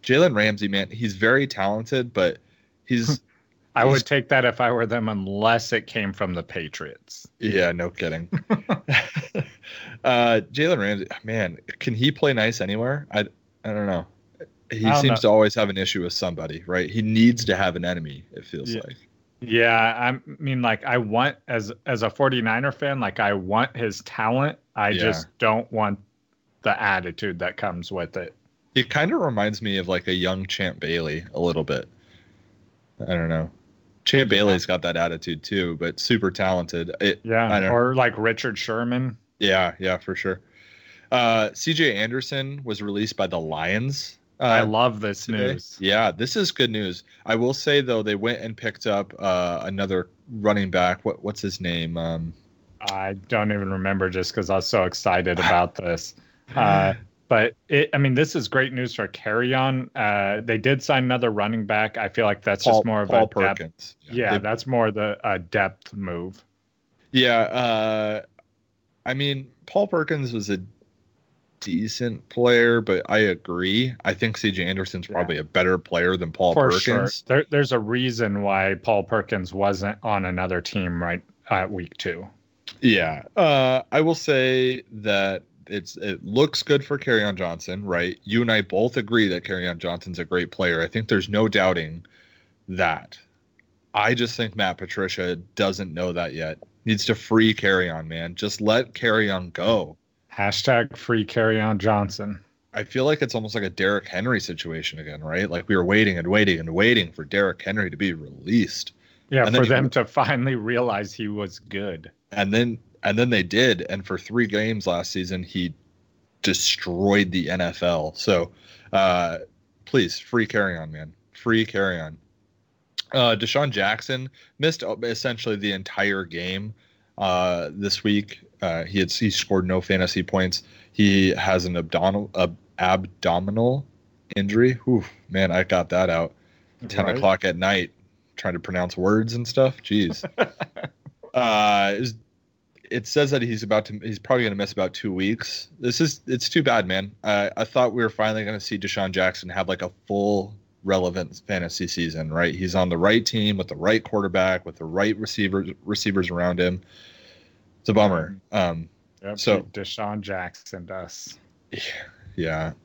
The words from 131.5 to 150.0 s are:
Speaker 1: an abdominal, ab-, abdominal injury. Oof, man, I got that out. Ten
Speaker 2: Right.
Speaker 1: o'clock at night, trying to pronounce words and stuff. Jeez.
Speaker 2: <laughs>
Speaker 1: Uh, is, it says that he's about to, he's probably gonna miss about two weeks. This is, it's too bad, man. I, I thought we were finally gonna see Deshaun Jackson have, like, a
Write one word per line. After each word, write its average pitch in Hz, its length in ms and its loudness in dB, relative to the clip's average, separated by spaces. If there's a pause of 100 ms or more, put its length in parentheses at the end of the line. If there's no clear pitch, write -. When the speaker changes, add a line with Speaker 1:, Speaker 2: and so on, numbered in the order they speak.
Speaker 1:
an 90 100 -2
abdominal, 92 600 0
ab-, 87 200 0 (220)
abdominal 95 1080 0 (480)
injury. 113 440 4 (100)
Oof, 117 220 2 (180)
man, 95 240 2
I 90 120 4
got 90 260 0
that 90 200 2
out. 82 220 0 (560)
Ten 101 180 0
Speaker 2:
Right. 120 100 0
Speaker 1:
o'clock 98 280 2
at 87 120 0
night, 92 360 0 (440)
trying 90 180 -4
to 85 60 -4
pronounce 90 360 -4
words 110 380 2
and 120 120 -4
stuff. 131 360 2
Jeez. 104 420 0 (140)
Speaker 2:
<laughs> - 520 -4 (440)
Speaker 1:
Uh, 104 640 4
is, 117 180 -4 (760)
it 117 160 -4
says 147 240 2
that 135 120 2
he's 113 200 -4
about 107 220 2
to, 107 140 -12
he's 107 200 -8
probably 127 240 2
gonna 107 140 0
miss 101 160 -4
about 92 220 -2
two 104 180 -6
weeks. 95 560 -4 (120)
This 120 200 -2
is, 160 260 0
it's 131 220 -2
too 170 140 2
bad, 117 240 2
man. 95 260 -4 (120)
I, 104 340 2
I 113 60 0
thought 123 280 2
we 120 100 0
were 113 60 2
finally 110 340 -2
gonna 104 160 -6
see 101 200 -6
Deshaun 98 340 -4
Jackson 92 380 0
have, 92 180 -4
like, 95 140 -2
a 90 80 -6 (180)